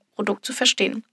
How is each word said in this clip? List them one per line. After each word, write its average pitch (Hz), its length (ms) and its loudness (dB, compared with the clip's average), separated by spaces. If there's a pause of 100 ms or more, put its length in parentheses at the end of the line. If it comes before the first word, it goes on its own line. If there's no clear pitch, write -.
(140)
Produkt 202 320 -4
zu 262 60 -8
verstehen. 226 600 0